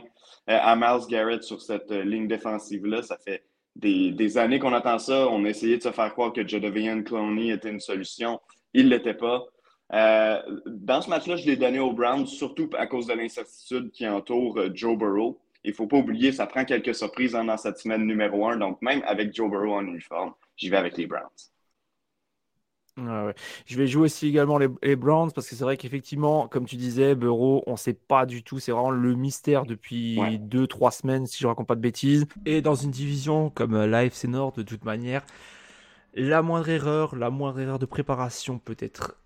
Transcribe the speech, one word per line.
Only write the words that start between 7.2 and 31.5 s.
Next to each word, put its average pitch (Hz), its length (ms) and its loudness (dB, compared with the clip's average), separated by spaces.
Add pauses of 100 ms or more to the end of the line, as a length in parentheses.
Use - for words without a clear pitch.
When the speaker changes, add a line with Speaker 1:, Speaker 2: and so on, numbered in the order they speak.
Speaker 1:
était 107 200 -4
une 104 80 -8
solution. 110 640 -6 (320)
Il 131 160 8
l'était 117 240 4
pas. 120 320 -2 (480)
Euh, 110 480 6 (240)
dans 113 380 -2
ce - 80 -8
match-là, 175 260 -2
je - 80 -6
l'ai 143 120 2
donné 127 220 2
aux 131 140 0
Browns, 123 340 0
surtout 147 520 -6
à 117 80 -2
cause 120 200 -4
de 120 60 -2
l'incertitude 117 800 -8
qui 113 180 -6
entoure, 110 500 0
euh, 98 140 0
Joe 117 240 0
Burrow. 107 420 0 (240)
Il 104 120 -4
faut 110 120 -4
pas 143 120 4
oublier, 120 340 2
ça 113 140 -2
prend 131 180 -2
quelques 120 300 0
surprises, 117 420 -2
hein, 113 80 0
dans 110 140 0
cette 107 180 -6
semaine 110 300 -2
numéro 107 420 0
un. 117 80 0
Donc, 98 240 -2
même 131 260 0
avec 104 280 -2
Joe 110 160 0
Burrow 104 240 -2
en 101 120 -2
uniforme, 85 460 -8 (240)
j'y 90 140 -8
vais 98 80 4
avec 87 180 -2
les 85 100 -4
Browns. 73 220 -8 (1700)
Speaker 2:
Ah 113 300 -4
ouais. 101 80 -4 (320)
Je 123 100 -12
vais 135 100 4
jouer 147 180 4
aussi 151 220 0
également 147 300 4
les, 139 120 4 (140)
les 139 140 4
Browns 156 360 2
parce 127 160 -8
que - 60 -14
c'est 123 100 -6
vrai 135 120 0
qu'effectivement, 143 720 0
comme 123 160 -4
tu 123 120 -10
disais, 127 380 2
Burrow, 120 520 4
on 120 100 -4
sait 120 160 -2
pas 131 320 2
du 120 180 -6
tout. 135 160 -8
C'est 123 140 -4
vraiment 123 180 2
le 123 240 2
mystère 135 520 0
depuis 117 520 -4
Speaker 1:
Ouais. 110 200 0
Speaker 2:
deux, 120 280 0
trois 123 240 2
semaines, 131 360 -2
si - 120 -10
je 135 80 0
raconte 117 220 -2